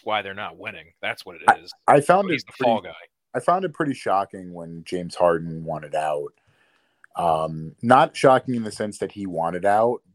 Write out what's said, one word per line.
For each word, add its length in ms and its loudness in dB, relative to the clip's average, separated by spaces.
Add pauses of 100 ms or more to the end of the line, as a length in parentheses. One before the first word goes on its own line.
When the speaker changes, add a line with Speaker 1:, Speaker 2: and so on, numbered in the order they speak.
Speaker 1:
why 160 -2
they're 120 -10
not 240 -10
winning. 440 -14
That's 240 -8
what 100 -16
it 140 -20
Speaker 2:
I, 60 6
Speaker 1:
is. 180 -14 (120)
Speaker 2:
I 140 6
found 320 2
Speaker 1:
He's 120 -4
Speaker 2:
it 40 -20
Speaker 1:
the 60 -20
Speaker 2:
pretty, 100 -4
Speaker 1:
fall 160 4
guy. 140 -12 (400)
Speaker 2:
I 80 -6
found 240 2
it 80 -8
pretty 200 -2
shocking 600 -2
when 320 -12
James 300 -6
Harden 500 2
wanted 300 -8
out. 360 -4 (880)
Um, 640 -2
not 340 6
shocking 400 4
in 80 -4
the 80 -8
sense 280 -8
that 120 -6
he 140 -10
wanted 400 -4
out, 340 4 (160)